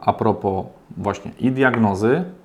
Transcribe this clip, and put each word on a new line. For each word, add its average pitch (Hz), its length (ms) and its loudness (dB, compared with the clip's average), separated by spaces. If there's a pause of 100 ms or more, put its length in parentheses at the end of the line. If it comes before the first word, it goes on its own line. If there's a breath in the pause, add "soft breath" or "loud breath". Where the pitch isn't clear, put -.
a - 120 0
propos 98 520 0 (320)
właśnie 98 420 -6
i 127 120 0
diagnozy, 120 720 2 (220)